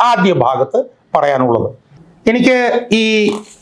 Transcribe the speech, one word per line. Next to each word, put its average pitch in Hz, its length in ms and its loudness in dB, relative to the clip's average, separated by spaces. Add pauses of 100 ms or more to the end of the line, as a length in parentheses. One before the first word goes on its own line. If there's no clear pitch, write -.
ആദ്യ 202 320 2
ഭാഗത്ത് 135 520 -2 (300)
പറയാനുള്ളത്. 127 560 0 (580)
എനിക്ക് 240 640 0
ഈ 220 380 0 (320)